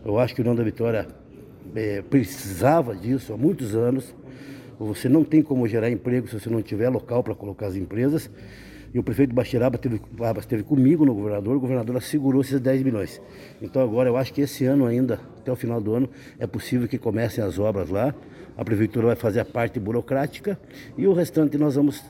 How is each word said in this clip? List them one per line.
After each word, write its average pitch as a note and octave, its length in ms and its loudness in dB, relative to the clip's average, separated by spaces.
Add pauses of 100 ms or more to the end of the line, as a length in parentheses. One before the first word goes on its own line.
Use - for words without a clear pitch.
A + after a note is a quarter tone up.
Eu G#2+ 160 0
acho B2 160 0
que C3+ 60 -4
a - 20 0
União A#2+ 120 2
da A#2+ 80 0
Vitória, A2 440 -2 (640)
eh, G#2 360 -4
precisava A#2+ 840 2
disso A2 400 -4
há G#2 40 -8
muitos B2+ 360 0
anos. B2 400 0 (680)
Você G#2+ 280 -4
não D3+ 160 6
tem D#3 180 4
como B2+ 260 2
gerar A2 220 2
emprego B2 380 0
se A2 100 -10
você A2 120 -8
não A2+ 120 0
tiver G#2 280 0
local A#2+ 340 -2
pra A2 120 -4
colocar G2+ 320 -8
as F#2+ 80 -4
empresas. G#2+ 540 -2 (640)
E A#2+ 60 0
o A#2 40 -2
prefeito B2+ 300 2
Bachir A#2+ 280 0
Abas B2 180 2
teve, A2+ 220 -4 (180)
Abas A2 260 -2
teve A2 180 -2
comigo D3 420 6
no C3 80 6
governador, G#2 420 -2
o C#3+ 40 2
governador B2 360 -2
assegurou C3+ 460 2
esses C3 180 0
dez C3 220 2
milhões. A2 400 -2 (400)
Então A2+ 200 -2
agora B2 280 2
eu A#2+ 80 2
acho C3 160 -2
que C#3+ 80 -2
esse C#3 240 -2
ano C3+ 200 4
ainda, A#2+ 340 2 (180)
até - 140 -6
o B2 40 0
final A#2 240 -4
do G#2+ 140 -2
ano, B2+ 160 0 (280)
é A#2 100 -6
possível A#2+ 400 -2
que B2 100 -4
comecem A2+ 460 -2
as F2+ 160 -4
obras G2 300 0
lá. G#2+ 240 0 (440)
A A#2 80 -6
prefeitura A2 420 2
vai A#2 80 4
fazer A2+ 240 0
a G#2+ 60 -2
parte A#2 340 -4
burocrática C3 800 -4 (380)
e F#3 100 2
o G3 60 6
restante D#3 440 2
nós D3 180 2
vamos C#3+ 340 2